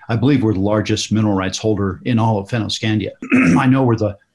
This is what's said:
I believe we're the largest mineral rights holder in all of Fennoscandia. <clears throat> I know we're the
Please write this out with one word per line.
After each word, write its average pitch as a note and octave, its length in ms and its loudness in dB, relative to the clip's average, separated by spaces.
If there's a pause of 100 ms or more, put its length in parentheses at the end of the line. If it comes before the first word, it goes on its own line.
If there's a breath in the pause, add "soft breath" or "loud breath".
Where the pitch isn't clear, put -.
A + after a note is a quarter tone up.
I A2+ 80 -2
believe B2 280 2
we're A2 100 2
the F2+ 60 -2
largest G#2 520 -2
mineral G#2+ 220 2
rights F#2+ 240 -2
holder G2+ 480 -2
in B2 140 0
all A2+ 180 0
of G2 100 -6
Fennoscandia. G#2+ 640 -4 (240)
<clears throat> - 240 4
I C3+ 80 2
know C3 160 4
we're A#2+ 140 2
the G#2 200 -2 (200)